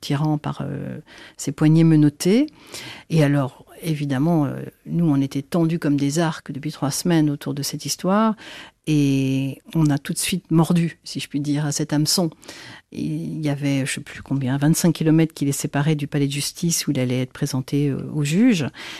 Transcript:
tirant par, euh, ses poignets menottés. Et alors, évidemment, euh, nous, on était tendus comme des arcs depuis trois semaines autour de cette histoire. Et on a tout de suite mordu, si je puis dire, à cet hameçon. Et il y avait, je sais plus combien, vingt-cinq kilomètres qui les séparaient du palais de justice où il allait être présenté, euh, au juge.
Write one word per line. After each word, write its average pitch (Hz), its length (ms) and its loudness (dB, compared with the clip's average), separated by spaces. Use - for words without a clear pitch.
tirant 151 380 0
par, 143 240 -8
euh, - 360 -8
ses - 160 -6
poignets 160 320 6
menottés. 160 600 4
Et 160 160 4
alors, 139 400 0
évidemment, 147 600 0
euh, 131 160 -6
nous, 165 240 0
on 139 120 4
était 135 220 -2
tendus 165 360 0
comme 147 180 0
des 139 220 0
arcs 160 340 -2
depuis 151 200 -8
trois 139 180 -4
semaines 160 400 2
autour 143 240 -4
de 139 80 -6
cette - 240 -8
histoire. 208 480 0
Et 135 720 2
on 160 160 4
a 139 80 2
tout - 140 -6
de - 60 -8
suite - 320 -4
mordu, 165 540 2
si - 160 -10
je - 80 -8
puis 143 120 -4
dire, 147 240 0
à 143 60 -2
cet 147 220 -4
hameçon. 156 380 0
Et - 100 -10
il 160 400 -6
y 151 80 -2
avait, 139 380 -2
je - 80 -4
sais 151 60 -10
plus - 220 -16
combien, 135 360 -2
vingt-cinq 160 340 4
kilomètres 160 420 2
qui 147 100 -4
les 139 80 2
séparaient 151 420 0
du 143 140 -4
palais 143 180 0
de 139 60 -2
justice - 540 -4
où 151 40 0
il 135 80 0
allait 127 240 0
être 123 100 -6
présenté, 143 580 -2
euh, 135 220 -6
au 147 120 -2
juge. 175 420 2